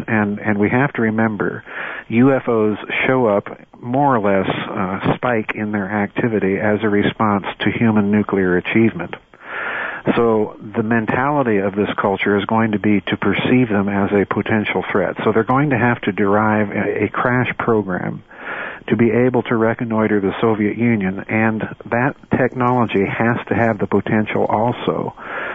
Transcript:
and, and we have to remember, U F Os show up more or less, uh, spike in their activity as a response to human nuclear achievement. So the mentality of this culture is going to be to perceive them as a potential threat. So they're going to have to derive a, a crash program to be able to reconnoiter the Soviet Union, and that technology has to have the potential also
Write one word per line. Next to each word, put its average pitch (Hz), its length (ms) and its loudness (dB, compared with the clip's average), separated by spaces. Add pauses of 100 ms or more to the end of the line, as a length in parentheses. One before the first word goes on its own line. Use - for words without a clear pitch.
and, 104 320 0
and 107 180 -2
we 101 140 2
have 131 220 2
to 120 100 -2
remember, 110 600 0 (460)
U 123 240 6
F 123 160 0
Os 107 280 2 (300)
show 131 200 2
up 101 180 2 (340)
more 131 360 2
or 113 40 2
less, 98 300 2
uh, - 640 -2
spike 117 380 -2
in 107 180 -4
their 101 180 -2
activity 101 680 0
as 104 240 0
a 110 80 0
response 101 560 0 (140)
to 104 120 0
human 107 400 2
nuclear 98 460 2
achievement. 98 580 0 (1000)
So 113 420 2
the 110 240 -4
mentality 117 760 0
of 95 160 0
this 101 140 0 (120)
culture 101 360 2
is 98 80 0
going 113 260 2
to 104 80 0
be 101 220 2
to - 140 -2
perceive 120 540 2
them 101 180 0
as 101 240 0
a 101 140 4
potential 101 680 -2
threat. 87 320 0
So 113 80 2
they're 110 120 2
going 135 260 2
to 131 80 2
have 120 240 0
to 104 100 -2
derive 104 600 2
a, 104 340 -2
a 98 40 -4
crash 123 480 0
program 104 640 -2 (640)
to 110 80 2
be 117 140 4
able 123 320 2
to - 120 -2
reconnoiter 110 640 0
the 95 220 0
Soviet 110 360 0
Union, 101 520 0
and 110 320 0 (240)
that 120 300 -2 (200)
technology 123 720 0
has 117 320 0 (100)
to - 80 0
have 113 220 2
the 98 100 -2
potential 107 580 0
also 104 680 -2 (400)